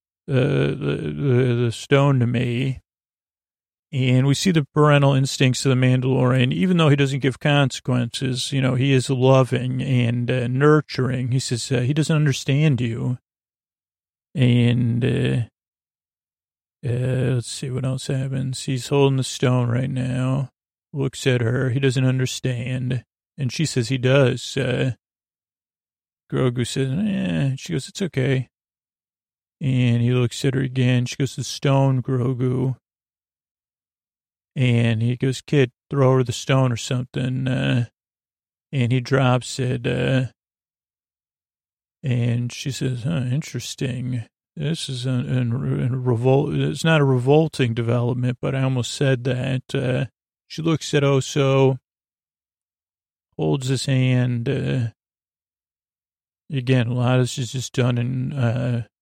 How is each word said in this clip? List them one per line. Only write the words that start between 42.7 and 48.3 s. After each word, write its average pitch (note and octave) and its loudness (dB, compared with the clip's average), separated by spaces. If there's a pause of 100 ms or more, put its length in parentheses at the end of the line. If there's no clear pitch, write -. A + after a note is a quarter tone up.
"Huh, C#3 -2
interesting. B2+ -6 (300)
This D#3 -6
is B2+ -6
a, C3 -2
a, - 0
a C3 -2
revol-, C3 2
it's D3+ -6
not D#3+ 4
a C#3+ 4
revolting C3+ 4
development, A#2+ 0